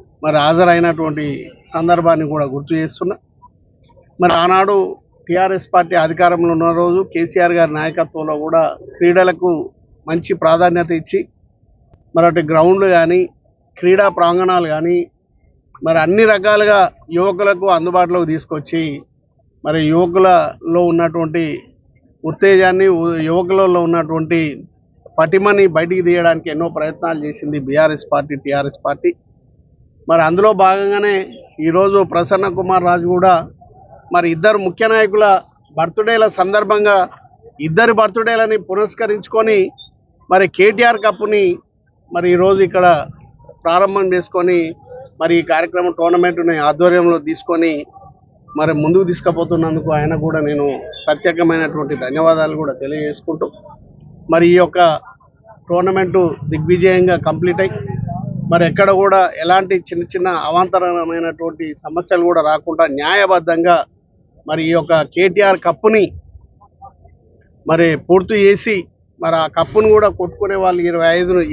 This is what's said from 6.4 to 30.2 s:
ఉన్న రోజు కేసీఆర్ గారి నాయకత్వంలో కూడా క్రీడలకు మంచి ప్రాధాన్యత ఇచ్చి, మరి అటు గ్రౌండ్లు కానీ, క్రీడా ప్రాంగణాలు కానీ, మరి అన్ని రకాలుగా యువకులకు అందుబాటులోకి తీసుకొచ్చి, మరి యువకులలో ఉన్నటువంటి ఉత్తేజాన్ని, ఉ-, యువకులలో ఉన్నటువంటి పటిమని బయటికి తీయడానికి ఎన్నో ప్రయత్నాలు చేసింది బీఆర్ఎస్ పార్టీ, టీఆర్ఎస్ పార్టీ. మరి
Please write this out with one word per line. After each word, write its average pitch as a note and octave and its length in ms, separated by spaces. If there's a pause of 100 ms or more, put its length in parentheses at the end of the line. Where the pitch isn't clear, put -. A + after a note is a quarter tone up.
ఉన్న E3 240
రోజు F3 320
కేసీఆర్ F3 480
గారి D#3+ 160
నాయకత్వంలో D#3 640
కూడా D#3+ 240 (300)
క్రీడలకు F3+ 580 (560)
మంచి E3 280
ప్రాధాన్యత E3+ 580
ఇచ్చి, E3 280 (960)
మరి E3 160
అటు E3 180
గ్రౌండ్లు F#3 480
కానీ, E3+ 240 (560)
క్రీడా F#3+ 320
ప్రాంగణాలు F3 600
కానీ, D#3+ 280 (840)
మరి E3 160
అన్ని F#3 260
రకాలుగా G#3 560 (380)
యువకులకు G3 520
అందుబాటులోకి F3 640
తీసుకొచ్చి, D#3+ 500 (840)
మరి D#3 160 (120)
యువకులలో F3 960
ఉన్నటువంటి E3 580 (800)
ఉత్తేజాన్ని, F#3+ 720
ఉ-, E3 280
యువకులలో F3+ 600
ఉన్నటువంటి D#3+ 580 (760)
పటిమని G3 500
బయటికి E3+ 360
తీయడానికి E3+ 480
ఎన్నో D#3 200
ప్రయత్నాలు D#3+ 500
చేసింది D3 400
బీఆర్ఎస్ D3 500
పార్టీ, C#3+ 260
టీఆర్ఎస్ C#3 480
పార్టీ. C#3+ 260 (960)
మరి E3 140